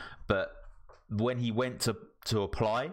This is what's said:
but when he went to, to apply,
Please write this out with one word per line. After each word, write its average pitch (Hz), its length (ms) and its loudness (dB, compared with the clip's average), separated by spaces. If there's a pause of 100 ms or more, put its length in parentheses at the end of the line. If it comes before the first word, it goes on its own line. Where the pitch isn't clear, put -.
(280)
but 95 260 2 (560)
when 117 280 2
he 120 140 0
went 117 300 0
to, 113 140 2 (300)
to 107 160 2
apply, 117 520 2